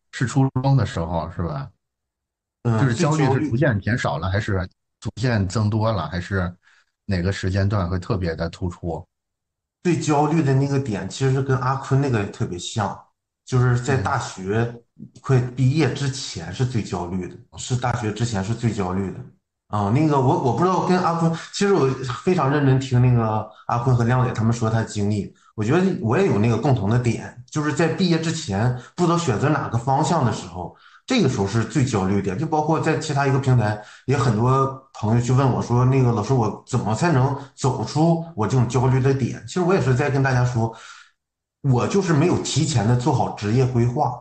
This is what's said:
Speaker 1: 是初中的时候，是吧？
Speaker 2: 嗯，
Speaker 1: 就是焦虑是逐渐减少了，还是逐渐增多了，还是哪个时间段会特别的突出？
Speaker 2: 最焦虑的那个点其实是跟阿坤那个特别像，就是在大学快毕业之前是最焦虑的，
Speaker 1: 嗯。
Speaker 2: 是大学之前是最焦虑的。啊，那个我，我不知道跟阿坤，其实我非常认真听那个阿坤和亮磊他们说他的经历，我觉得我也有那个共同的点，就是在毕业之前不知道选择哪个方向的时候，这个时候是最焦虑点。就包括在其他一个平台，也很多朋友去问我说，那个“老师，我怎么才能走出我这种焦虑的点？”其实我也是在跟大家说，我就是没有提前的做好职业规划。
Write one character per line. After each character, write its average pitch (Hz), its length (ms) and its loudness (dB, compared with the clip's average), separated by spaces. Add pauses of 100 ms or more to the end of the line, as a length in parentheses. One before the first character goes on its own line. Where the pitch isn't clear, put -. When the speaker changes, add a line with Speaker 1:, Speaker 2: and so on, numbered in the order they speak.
(100)
Speaker 1:
是 - 160 -2
初 135 220 2 (120)
中 139 160 4
的 113 80 4
时 - 140 -6
候， 85 380 -4
是 92 60 -4
吧？ 73 260 -6 (960)
Speaker 2:
嗯， 110 160 2
Speaker 1:
就 135 60 4
是 120 80 2
焦 156 200 2
虑 156 180 2
是 139 160 0
逐 113 80 -2
渐 131 240 2
减 104 160 -2
少 95 220 -2
了， 85 100 -4
还 98 120 0
是 92 280 -4 (320)
逐 - 160 -6
渐 113 300 2
增 104 240 0
多 110 220 2
了， 82 160 -4
还 87 120 -4
是 90 320 -2 (540)
哪 90 160 0
个 92 80 0
时 95 180 -2
间 98 200 2
段 101 200 0
会 92 100 -2
特 - 180 -4
别 87 180 -2
的 80 140 -6
突 90 200 -8
出？ 85 360 -8 (800)
Speaker 2:
最 170 140 2
焦 151 280 2
虑 160 160 2
的 135 100 2
那 135 140 2
个 139 140 0
点 95 280 -6
其 131 160 -6
实 131 80 2
是 135 80 0
跟 131 180 0
阿 127 180 -2
坤 131 240 0
那 139 100 0
个 110 160 0
特 98 180 -6
别 90 140 -8
像， 95 380 -4 (480)
就 127 140 0
是 123 220 2
在 131 160 -2
大 127 220 -2
学 107 540 -4 (480)
快 131 200 2
毕 127 320 0
业 151 200 2
之 139 160 -4
前 87 440 -8
是 127 120 -2
最 123 160 -2
焦 90 260 -6
虑 90 200 -6
的， - 80 -14 (160)
Speaker 1:
嗯。 - 80 -20
Speaker 2:
是 - 160 -6
大 123 220 -2
学 107 160 -2
之 117 120 -4
前 98 200 -2
是 110 100 -2
最 117 160 -2
焦 92 220 -4
虑 95 180 -2
的。 - 80 -12 (480)
啊， 104 220 -2
那 139 180 2
个 147 140 2
我， 139 220 2
我 127 100 2
不 110 100 0
知 180 60 2
道 165 180 0
跟 180 160 2
阿 170 120 0
坤， 170 180 2 (200)
其 202 140 0
实 202 60 4
我 143 160 4 (340)
非 185 120 2
常 143 140 2
认 143 180 2
真 131 120 6
听 123 220 2
那 123 100 6
个 110 380 2 (180)
阿 120 120 0
坤 123 180 2
和 117 80 2
亮 123 200 2
磊 123 80 -2
他 110 120 -2
们 113 80 4
说 113 160 0
他 113 120 2
的 107 40 0
经 101 260 -2
历， 101 240 -4 (220)
我 107 80 -4
觉 110 80 0
得 180 300 2
我 107 140 2
也 196 100 2
有 123 120 2
那 104 80 2
个 113 120 2
共 139 160 2
同 101 160 0
的 123 80 2
点， 101 520 -4
就 151 140 -4
是 151 80 -2
在 160 160 0
毕 170 220 0
业 160 100 2
之 160 100 -4
前 113 480 -2 (160)
不 175 120 0
知 160 40 4
道 170 60 2
选 123 240 0
择 135 80 0
哪 147 220 0
个 113 80 -2
方 135 260 0
向 147 220 2
的 110 40 2
时 - 160 -6
候， 85 300 -12 (300)
这 247 160 2
个 143 60 4
时 117 100 -2
候 98 80 0
是 110 180 0
最 131 220 0
焦 95 180 0
虑 98 160 0
点。 95 180 -4
就 143 80 -2
包 151 140 0
括 156 180 0
在 147 200 0
其 - 160 -4
他 139 120 0
一 135 60 2
个 135 60 2
平 127 180 2
台， 107 260 0 (220)
也 131 100 0
很 120 220 0
多 131 420 2 (140)
朋 110 240 0
友 120 60 2
去 120 100 0
问 127 180 4
我 98 120 -2
说， 120 240 2
那 131 160 4
个 120 100 4
“老 107 100 0
师， 117 120 0
我 110 320 0
怎 123 120 -2
么 101 160 -2
才 170 160 0
能 131 240 2 (220)
走 120 260 -2
出 165 400 2 (140)
我 107 100 -2
这 127 120 2
种 113 100 4
焦 127 200 2
虑 131 120 4
的 131 140 2
点？” 123 340 -4
其 - 60 -12
实 180 80 0
我 175 100 2
也 190 80 4
是 127 140 2
在 147 160 0
跟 135 120 2
大 131 120 2
家 123 100 4
说， 113 260 0 (920)
我 123 260 2
就 196 140 2
是 170 100 0
没 151 140 4
有 110 160 2
提 - 240 0
前 107 200 0
的 120 80 4
做 123 160 0
好 104 200 0
职 104 240 -4
业 131 100 4
规 120 220 2
划。 123 340 0